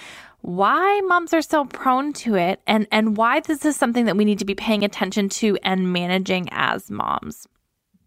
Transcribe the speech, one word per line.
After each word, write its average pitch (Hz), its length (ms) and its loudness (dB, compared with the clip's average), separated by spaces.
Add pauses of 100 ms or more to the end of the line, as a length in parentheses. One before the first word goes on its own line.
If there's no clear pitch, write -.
(400)
why 285 640 0
moms 349 300 2
are 320 80 2
so 294 240 0
prone 262 480 -2
to 220 220 0
it, 180 300 0
and, 214 240 2
and 220 280 2
why 240 220 2
this 302 260 -4
is 294 100 2
something 240 300 2
that 185 100 0
we 214 80 4
need 208 140 2
to 196 80 -6
be 196 80 -2
paying 208 280 0
attention 202 460 -2
to 202 340 0
and 185 300 0
managing 180 600 -2
as - 380 0
moms. - 560 -6 (600)